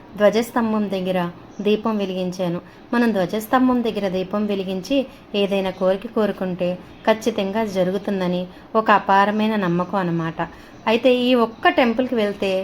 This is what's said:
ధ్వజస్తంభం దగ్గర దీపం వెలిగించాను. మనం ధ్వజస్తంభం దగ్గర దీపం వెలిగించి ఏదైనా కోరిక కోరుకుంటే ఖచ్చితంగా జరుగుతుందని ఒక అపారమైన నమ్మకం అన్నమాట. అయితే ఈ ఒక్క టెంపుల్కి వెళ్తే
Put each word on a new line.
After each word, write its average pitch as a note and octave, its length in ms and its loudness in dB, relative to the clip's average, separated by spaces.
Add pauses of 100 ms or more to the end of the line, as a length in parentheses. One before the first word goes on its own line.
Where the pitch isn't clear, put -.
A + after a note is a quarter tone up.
(200)
ధ్వజస్తంభం G#3+ 640 2 (100)
దగ్గర F#3 260 -2 (460)
దీపం G#3+ 360 0
వెలిగించాను. F#3 580 -4 (340)
మనం A#3+ 220 2
ధ్వజస్తంభం A3 720 0
దగ్గర G#3 200 -2 (100)
దీపం F#3+ 260 -2 (100)
వెలిగించి F#3+ 460 -2 (440)
ఏదైనా F#3+ 380 0
కోరిక F#3+ 280 0 (100)
కోరుకుంటే F#3+ 500 -2 (400)
ఖచ్చితంగా A3 540 0 (140)
జరుగుతుందని F#3 680 0 (380)
ఒక A3 80 0 (120)
అపారమైన G#3 560 2 (100)
నమ్మకం F3+ 360 -2
అన్నమాట. E3 380 -2 (520)
అయితే A#3 200 4 (160)
ఈ B3+ 40 4 (140)
ఒక్క A#3 240 0 (100)
టెంపుల్కి B3 420 0
వెళ్తే G#3 300 -2 (120)